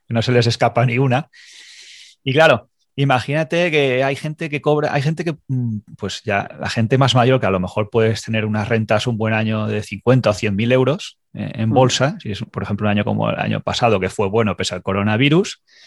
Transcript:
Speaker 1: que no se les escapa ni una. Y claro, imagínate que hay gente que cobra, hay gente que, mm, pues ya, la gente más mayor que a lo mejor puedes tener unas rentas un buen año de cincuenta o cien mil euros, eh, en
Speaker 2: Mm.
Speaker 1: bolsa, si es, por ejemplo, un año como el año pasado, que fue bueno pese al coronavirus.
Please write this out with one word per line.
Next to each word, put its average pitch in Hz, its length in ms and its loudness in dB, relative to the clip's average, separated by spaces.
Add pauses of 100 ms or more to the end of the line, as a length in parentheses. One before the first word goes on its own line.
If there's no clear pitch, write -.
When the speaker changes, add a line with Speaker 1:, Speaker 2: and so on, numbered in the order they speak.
Speaker 1:
que 120 80 -6
no 113 80 0
se 127 100 0
les 120 140 4
escapa 120 400 2
ni 117 100 -2
una. 131 320 0 (960)
Y 135 80 -4
claro, 143 380 4 (280)
imagínate 147 720 0
que 139 320 2
hay 139 140 -2
gente 156 320 -8
que 147 140 -6
cobra, 147 300 0
hay 139 100 0
gente 160 220 -2
que, 160 120 -4 (120)
mm, 120 300 -2 (200)
pues - 260 -8
ya, 101 240 -2 (100)
la - 120 -8
gente 113 260 0
más 131 180 4
mayor 127 260 4
que 107 60 -2
a 95 40 2
lo 95 100 0
mejor 101 300 -4
puedes 110 320 2
tener 110 240 -4
unas 107 220 -2
rentas 110 380 0
un 120 120 -2
buen 110 160 -2
año 110 320 -2
de 107 160 -4
cincuenta 117 480 0
o - 20 2
cien 101 240 -4
mil 113 160 0
euros, 131 460 0 (160)
eh, 104 220 -8
en 110 120 -2
Speaker 2:
Mm. 113 60 0
Speaker 1:
bolsa, 131 460 4
si 110 120 -8
es, 98 100 -10
por - 200 -10
ejemplo, 104 240 -4
un 104 60 2
año 104 120 0
como 107 240 -2
el 107 100 -2
año 107 220 -2
pasado, 107 400 0
que 92 80 -2
fue 98 200 -4
bueno 104 280 0
pese - 180 -6
al 90 80 -10
coronavirus. 110 800 0 (240)